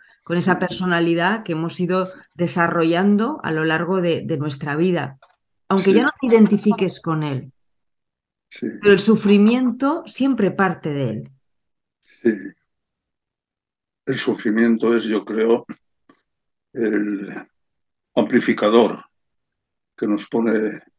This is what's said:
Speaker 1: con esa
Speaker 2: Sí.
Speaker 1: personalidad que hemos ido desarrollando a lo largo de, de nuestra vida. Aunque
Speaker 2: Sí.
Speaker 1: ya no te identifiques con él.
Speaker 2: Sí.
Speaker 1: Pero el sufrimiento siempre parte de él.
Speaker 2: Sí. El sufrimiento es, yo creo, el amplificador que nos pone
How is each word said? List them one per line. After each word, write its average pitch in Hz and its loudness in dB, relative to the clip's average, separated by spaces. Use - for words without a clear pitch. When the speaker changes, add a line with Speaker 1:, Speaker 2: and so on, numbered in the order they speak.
Speaker 1:
con 170 -4
esa 180 2
Speaker 2:
Sí. 185 0
Speaker 1:
personalidad 175 0
que 180 -8
hemos 160 -6
ido 180 -2
desarrollando 175 0
a 160 -4
lo 156 -2
largo 170 0
de, 170 0
de 156 -4
nuestra 143 -6
vida. 165 -2
Aunque 196 2
Speaker 2:
Sí. 190 6
Speaker 1:
ya - 4
no 285 0
te 262 -4
identifiques 214 4
con 156 -4
él. 135 -6
Speaker 2:
Sí. - -12
Speaker 1:
Pero 202 4
el 185 4
sufrimiento 226 2
siempre 247 -2
parte 180 -4
de 139 -4
él. 107 -10
Speaker 2:
Sí. 117 2
El 131 -4
sufrimiento 113 0
es, 110 -2
yo 107 -4
creo, 113 0
el 104 -6
amplificador 113 2
que 113 -6
nos 104 -4
pone 110 -2